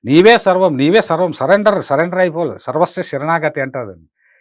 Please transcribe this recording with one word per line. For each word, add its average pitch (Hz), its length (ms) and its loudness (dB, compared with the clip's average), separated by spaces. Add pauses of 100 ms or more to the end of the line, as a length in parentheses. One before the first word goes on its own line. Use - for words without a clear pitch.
నీవే 185 340 6
సర్వం, 180 380 0
నీవే 160 240 2
సర్వం, 175 320 -2
సరెండర్, 196 500 0
సరెండర్ 170 360 -2
అయిపోవాలి, 165 400 -2
సర్వస్వ 165 440 -4
శరణాగతి 151 580 -4
అంటారు 131 260 -8
దాన్ని. 82 200 -20 (340)